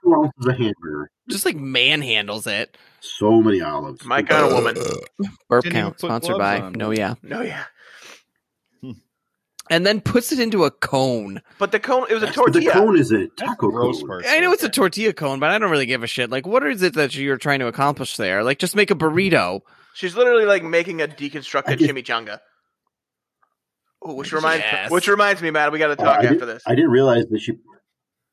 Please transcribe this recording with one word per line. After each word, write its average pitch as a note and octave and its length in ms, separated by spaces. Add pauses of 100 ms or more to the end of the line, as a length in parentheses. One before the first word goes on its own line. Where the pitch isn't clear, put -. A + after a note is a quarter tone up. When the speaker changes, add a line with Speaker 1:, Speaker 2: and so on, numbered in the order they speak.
Speaker 1:
two E3+ 100
ounces C#3+ 320
of B2+ 100
hamburger. E2 540 (180)
Speaker 2:
Just, G3 160
like, F3+ 120
manhandles B2+ 880
it. G#2+ 320 (220)
Speaker 1:
So A2 420
many G#2 180
olives. D2 440
Speaker 3:
My C3 180
kind D3+ 240
of C3 60
woman. A#2 240 (720)
Speaker 2:
Burp B2 160
Speaker 4:
Didn't F3 120
even A2 60
Speaker 2:
count, G2+ 120
Speaker 4:
put - 120
Speaker 2:
sponsored A2+ 300
Speaker 4:
gloves G2+ 240
Speaker 2:
by - 0
Speaker 4:
on. F#2+ 140
Speaker 2:
No G#2+ 180
Yeah. G#2+ 220 (100)
Speaker 3:
No - 160
Yeah. A3 240 (1160)
Speaker 4:
Hmm. C3 100 (760)
Speaker 2:
And E3+ 160
then G#3 160
puts - 300
it C#4+ 80
into A3 260
a C#3 60
cone. A#2 720 (160)
Speaker 3:
But G3 140
the G#3 80
cone, B3+ 280
it A3 60
was A3 80
a - 40
Speaker 1:
That's - 120
what A#3+ 140
the E4+ 80
Speaker 3:
tortilla. D#4+ 120 (140)
Speaker 1:
cone G3+ 120
is C3+ 120
a A2+ 80
Speaker 4:
That's F2+ 180
the A#3+ 100
Speaker 1:
taco - 260
Speaker 4:
gross A#2+ 280
Speaker 1:
cone. F2+ 80
Speaker 4:
part. F2+ 200
Speaker 2:
I D4+ 100
know F4 140
it's - 100
a D#4 60
tortilla G3+ 440
cone, C3+ 280
but D3 100
I G#3 80
don't G3+ 140
really C#3 140
give A#2+ 180
a - 20
shit. A#2+ 240
Like, C3 160
what B3 180
is B3 180
it E3 120
that D3 220
you're C#3 200
trying C#3+ 240
to B2 60
accomplish C#3 500
there? G2+ 280
Like, C3+ 160
just - 160
make G3+ 160
a - 20
burrito. D#3 680 (320)
Speaker 3:
She's F3 200
literally, A#3+ 300
like, G3 180
making E3+ 400
a D3 60
deconstructed C#3+ 640
Speaker 1:
I D3+ 40
just D3 180
Speaker 3:
chimichanga. A2+ 460 (1600)
Oh, D#3 120
which C#3 180
Speaker 2:
Yes. D#3 100
Speaker 3:
reminds, A2 480
which F3 180
reminds G3+ 340
me, E3 80
Matt, D3+ 220
we D#3 60
gotta D3+ 140
Speaker 1:
Uh, C#3+ 40
Speaker 3:
talk - 100
Speaker 1:
I C#3 160
Speaker 3:
after B2+ 80
Speaker 1:
didn't, B2 180
Speaker 3:
this. A2+ 180
Speaker 1:
I A#2+ 80
didn't D3 160
realize A#2+ 360
that G#2+ 140
she A#2 120 (800)